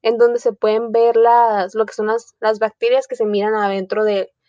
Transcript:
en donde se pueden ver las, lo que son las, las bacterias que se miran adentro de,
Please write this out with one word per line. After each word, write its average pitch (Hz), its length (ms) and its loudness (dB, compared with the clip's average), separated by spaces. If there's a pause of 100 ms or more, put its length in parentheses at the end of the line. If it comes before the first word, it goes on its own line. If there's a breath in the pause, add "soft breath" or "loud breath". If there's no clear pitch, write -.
en 226 160 0
donde 240 200 4
se 233 140 -2
pueden 220 400 -2
ver 233 240 2
las, 226 580 2
lo 220 120 -2
que - 80 -16
son 214 140 -4
las, 226 300 -6
las 220 200 -2
bacterias 233 480 -2
que 254 100 -10
se 240 80 -2
miran 208 300 -2
adentro 202 500 -4
de, 202 240 -2 (200)